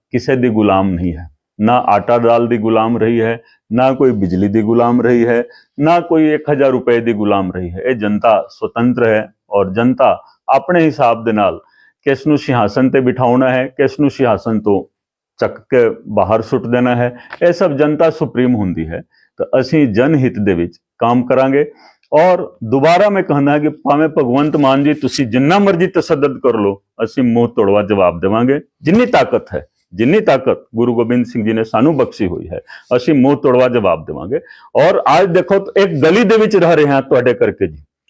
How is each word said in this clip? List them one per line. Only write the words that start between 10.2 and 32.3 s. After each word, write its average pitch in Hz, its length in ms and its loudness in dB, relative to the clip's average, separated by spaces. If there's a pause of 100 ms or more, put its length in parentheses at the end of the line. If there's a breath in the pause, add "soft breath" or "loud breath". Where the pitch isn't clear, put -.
ਆਪਣੇ 160 360 0
ਹਿਸਾਬ 120 400 0
ਦੇ 113 80 -2
ਨਾਲ 95 280 0 (460 soft breath)
ਕਿਸ 139 200 -2
ਨੂੰ 151 120 2
ਸਿੰਘਾਸਨ 123 520 0
ਤੇ 135 100 2
ਬਿਠਾਉਣਾ 127 500 0
ਹੈ, 127 160 -2
ਕਿਸ 135 340 -4
ਨੂੰ 143 100 2
ਸਿੰਘਾਸਨ 110 500 -2
ਤੋਂ 104 240 -2 (560)
ਚੱਕ 107 180 -4 (120)
ਕੇ 120 180 2 (260)
ਬਾਹਰ 104 280 0
ਸੁੱਟ 113 240 -4
ਦੇਣਾ 123 300 0
ਹੈ, 123 200 -2 (260 loud breath)
ਇਹ 175 100 4
ਸਭ 170 240 -2
ਜਨਤਾ 151 340 2
ਸੁਪਰੀਮ 127 440 -2
ਹੁੰਦੀ 85 340 -4
ਹੈ। 85 140 -12 (360)
ਤਾਂ 82 80 -4 (140)
ਅਸੀਂ 143 340 2
ਜਨਹਿਤ 127 520 0
ਦੇ 95 80 2
ਵਿੱਚ 85 240 -4 (200)
ਕੰਮ 120 280 0
ਕਰਾਂਗੇ। 135 440 0 (420 soft breath)
ਔਰ 175 280 4 (240)
ਦੁਬਾਰਾ 160 440 2
ਮੈਂ 196 140 0
ਕਹਿੰਦਾ 143 360 0
ਕਿ 151 100 -2 (160)
ਭਾਵੇਂ 151 240 2
ਭਗਵੰਤ 147 480 0
ਮਾਨ 139 280 2
ਜੀ 151 100 2
ਤੁਸੀਂ 139 320 -4
ਜਿੰਨਾ 135 320 0
ਮਰਜ਼ੀ 190 280 2
ਤਸ਼ੱਦਦ 147 560 -2
ਕਰ 120 160 2
ਲਓ, 101 240 -2 (220)
ਅਸੀਂ 120 200 -4
ਮੂੰਹ 117 240 2
ਤੋੜਵਾ 104 340 2
ਜਵਾਬ 92 380 0
ਦੇਵਾਂਗੇ, 117 400 0 (220)
ਜਿੰਨੀ 208 240 2
ਤਾਕਤ 127 480 0
ਹੈ। - 100 -8 (280)
ਜਿੰਨੀ 123 280 2
ਤਾਕਤ 131 440 0 (120)
ਗੁਰੂ 120 180 0
ਗੋਬਿੰਦ 120 320 0
ਸਿੰਘ 113 180 -6
ਜੀ 110 80 0
ਨੇ 110 120 -2
ਸਾਨੂੰ 131 320 0
ਬਖਸ਼ੀ 113 300 -2
ਹੋਈ 87 220 -8